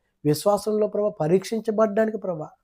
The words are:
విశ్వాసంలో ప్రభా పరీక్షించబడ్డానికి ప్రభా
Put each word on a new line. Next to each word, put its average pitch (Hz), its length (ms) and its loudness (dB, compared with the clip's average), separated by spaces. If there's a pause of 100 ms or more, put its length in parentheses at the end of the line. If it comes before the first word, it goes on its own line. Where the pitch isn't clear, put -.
(240)
విశ్వాసంలో 208 600 2
ప్రభా 208 220 0
పరీక్షించబడ్డానికి 214 1080 0
ప్రభా 170 300 -6 (160)